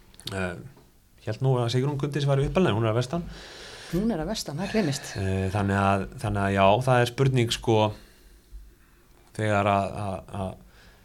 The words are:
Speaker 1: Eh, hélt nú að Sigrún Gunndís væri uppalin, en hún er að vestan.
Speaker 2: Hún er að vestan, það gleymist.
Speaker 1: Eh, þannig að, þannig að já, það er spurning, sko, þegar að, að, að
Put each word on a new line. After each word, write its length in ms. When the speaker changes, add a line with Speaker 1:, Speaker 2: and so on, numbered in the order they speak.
Speaker 1:
Eh, 220
hélt 180
nú 160
að 80
Sigrún 320
Gunndís 240
væri 240
uppalin, 240
en 60
hún 80
er 80
að 80
vestan. 240
Speaker 2:
Hún 200
er 120
að 100
vestan, 240
það 160
gleymist. 380
Speaker 1:
Eh, 320
þannig 240
að, 300
þannig 240
að 160
já, 80
það 160
er 80
spurning, 420
sko, 240
þegar 360
að, 260
að, 240
að 180